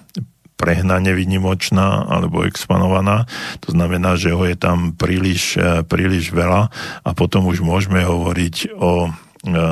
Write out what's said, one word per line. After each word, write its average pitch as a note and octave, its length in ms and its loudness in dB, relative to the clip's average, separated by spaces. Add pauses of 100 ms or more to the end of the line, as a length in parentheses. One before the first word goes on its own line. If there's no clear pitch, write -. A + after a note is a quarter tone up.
(580)
prehnane F#2 560 2
výnimočná F#2+ 960 0
alebo E2+ 380 0
expanovaná. F#2+ 800 0 (320)
To - 140 -4
znamená, F2+ 420 2
že E2+ 160 0
ho F2 140 0
je F2 80 0
tam F2 400 0
príliš, F2+ 640 0
e, E2+ 240 2
príliš F2 480 0
veľa F2+ 400 2 (320)
a - 80 -4
potom F2+ 340 2
už F2+ 140 0
môžeme F#2 420 0
hovoriť F2 800 -2
o, F2 260 2
e, E2+ 60 -2 (600)